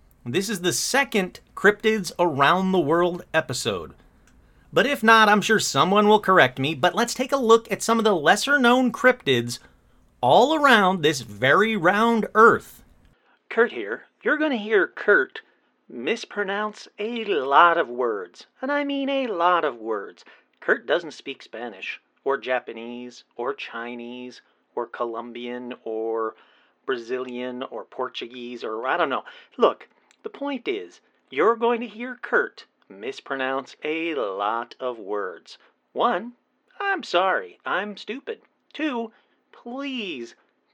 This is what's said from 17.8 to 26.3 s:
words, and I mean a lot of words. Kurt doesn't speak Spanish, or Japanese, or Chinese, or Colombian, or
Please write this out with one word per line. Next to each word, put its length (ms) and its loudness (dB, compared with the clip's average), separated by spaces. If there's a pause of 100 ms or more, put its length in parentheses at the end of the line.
words, 560 -4 (160)
and 100 -6
I 140 -2
mean 240 -4
a 180 -2
lot 380 2
of 100 -2
words. 480 -8 (380)
Kurt 260 -2
doesn't 240 0
speak 320 -14
Spanish, 560 -12 (240)
or 140 0
Japanese, 880 -6 (100)
or 180 -6
Chinese, 880 -12 (320)
or 140 -6
Colombian, 840 -8 (100)
or 520 -4 (500)